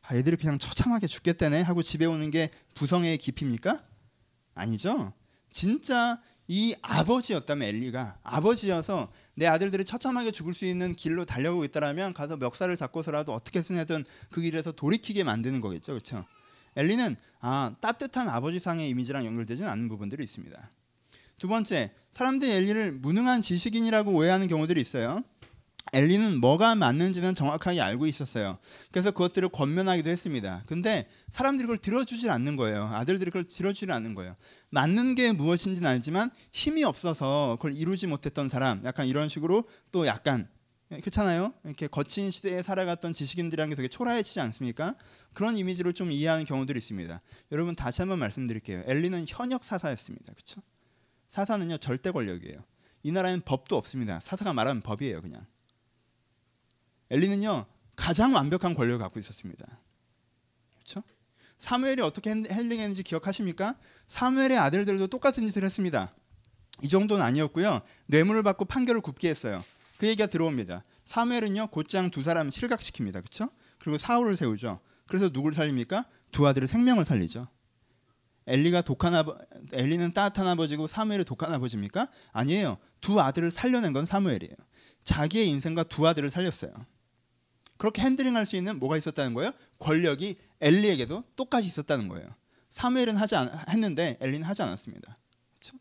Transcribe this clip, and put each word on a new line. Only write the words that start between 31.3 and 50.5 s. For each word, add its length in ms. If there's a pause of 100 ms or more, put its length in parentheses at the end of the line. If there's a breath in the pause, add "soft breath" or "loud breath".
그걸 120
들어주질 520
않는 280
거예요. 300
아들들이 440
그걸 140
들어주질 460
않는 220
거예요. 220 (340 loud breath)
맞는 460
게 160
무엇인지는 580
알지만 400 (220 loud breath)
힘이 320
없어서 760
그걸 160
이루지 340
못했던 420
사람, 340
약간 240
이런 220
식으로 340 (280 loud breath)
또 160
약간, 420 (400)
그렇잖아요. 640 (100)
이렇게 240
거친 440
시대에 320
살아갔던 500
지식인들이라는 560
게 60
되게 120
초라해지지 540
않습니까? 540 (380 loud breath)
그런 220
이미지로 380
좀 180
이해하는 340
경우들이 340
있습니다. 420 (300 soft breath)
여러분, 240
다시 260
한번 180
말씀드릴게요. 680
엘리는 400
현역 360
사사였습니다. 680
그쵸? 280 (680 soft breath)